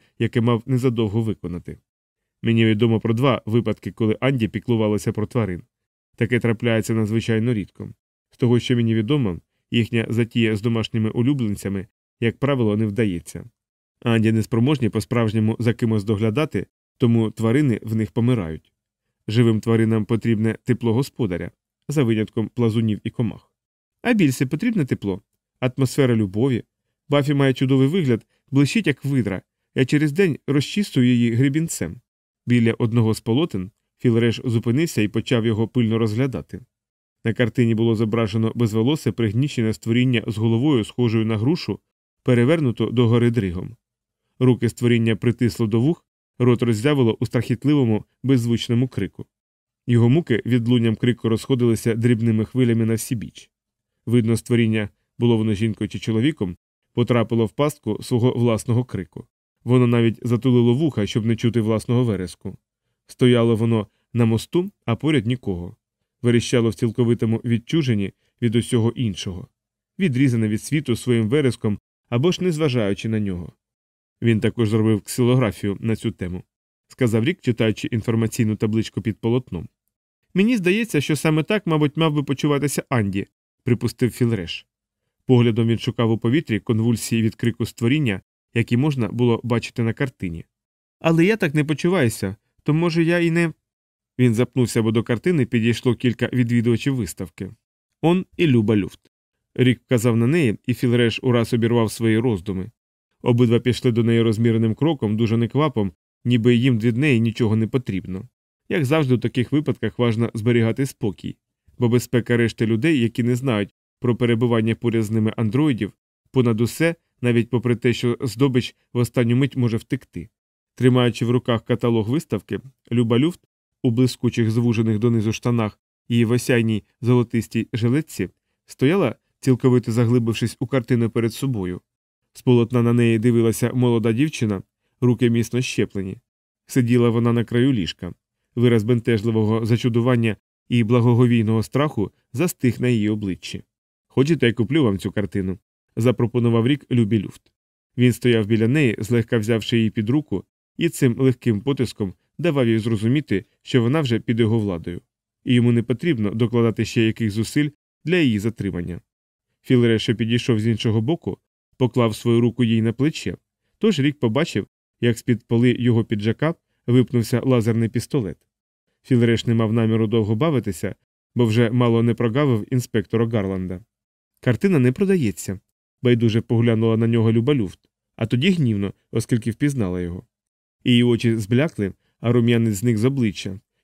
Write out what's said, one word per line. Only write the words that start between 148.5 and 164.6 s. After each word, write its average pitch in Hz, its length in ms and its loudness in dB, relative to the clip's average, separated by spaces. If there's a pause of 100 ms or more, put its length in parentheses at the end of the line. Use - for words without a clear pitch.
неї, 135 320 2
злегка 120 380 -2
взявши 110 400 -2
її 110 120 2
під 104 200 -4
руку, 123 340 -2 (340)
і 165 120 0
цим 120 300 0
легким 120 420 0
потиском 117 520 -4 (240)
давав 143 300 0
їй 113 120 2
зрозуміти, 113 640 -2 (160)
що - 200 0
вона 131 200 2
вже 117 180 0
під 113 200 -4
його 113 200 2
владою, 87 420 -6 (420)
і 127 100 0
йому 120 180 4
не 117 120 2
потрібно 117 480 -2
докладати 117 540 0
ще 113 200 0
яких 110 260 -2
зусиль 113 380 -2 (360)
для 165 120 0
її 127 220 2
затримання. 90 640 -6 (600)
Філ 123 240 4
Реш, 113 180 2
що 120 120 0
підійшов 113 440 0
з 107 80 0
іншого 113 340 0
боку, 120 360 -4 (400)
поклав 120 380 0
свою 117 260 2
руку 120 220 0
їй 113 180 2
на 110 120 0
плече, 131 440 -4 (400)
тож 196 220 2
Рік 143 200 0
побачив, 117 480 -2 (340)